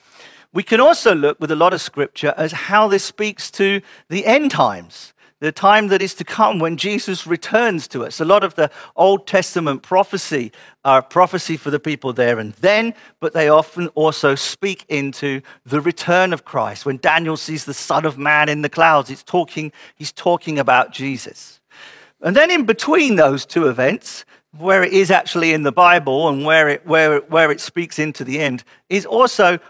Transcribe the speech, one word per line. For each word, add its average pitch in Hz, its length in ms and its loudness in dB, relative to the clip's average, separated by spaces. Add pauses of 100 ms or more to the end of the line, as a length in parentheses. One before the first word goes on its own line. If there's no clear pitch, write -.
(520)
We 185 100 -4
can 226 200 0
also 262 340 6
look 147 240 0
with 156 120 -4
a 160 40 0
lot 170 180 4
of 170 80 -6
Scripture - 540 -4
as 160 160 -4
how 202 380 0
this 196 160 0
speaks - 460 -8
to 196 300 -2 (280)
the 185 160 -4
end 269 260 2
times, 98 600 -4 (260)
the 151 140 -4
time 208 340 2
that 190 140 0
is 190 140 -6
to - 100 -10
come 214 340 0
when 165 160 -2
Jesus 196 500 -6
returns 180 640 -2
to 123 140 -8
us. - 160 -12
A 160 60 -2
lot 202 180 4
of 175 120 -6
the 151 140 0 (280)
Old 196 280 2
Testament 170 580 -2
prophecy 180 680 -2 (320)
are 135 180 4
prophecy 175 540 -2
for 143 140 -8
the 143 100 -2
people 139 320 -6
there 120 280 0
and 107 160 -10
then, 214 380 0 (280)
but 160 100 -4
they 160 160 0
often 160 420 2
also 151 460 0
speak - 540 -8
into 139 520 -6 (240)
the 139 140 -2
return 175 540 0
of 151 100 -10
Christ. 110 420 -6
When 135 120 -4
Daniel 160 400 0
sees 156 260 -10
the 143 100 -10
Son 160 320 -4
of 143 120 -4
Man 151 320 0
in 147 140 -4
the 143 60 -4
clouds, 156 400 2
it's 135 140 -16
talking, 160 480 -6 (240)
he's 151 160 -12
talking 170 480 -4
about 127 320 2
Jesus. - 680 -12 (600)
And 180 140 -2
then 311 160 6
in 320 140 0
between 269 500 2
those 139 300 4
two 165 220 0
events, 127 580 -4 (320)
where 185 260 2
it 185 80 -2
is 190 180 2
actually 170 440 0
in 156 100 -2
the 143 80 0
Bible 160 560 4
and 139 160 -2
where 156 240 2
it, 147 180 -4
where, 156 360 2
where 160 280 2
it 151 120 -4
speaks - 360 -8
into 151 280 -6
the 131 140 -6
end, 127 260 -6 (240)
is 190 160 -2
also, 220 540 2 (100)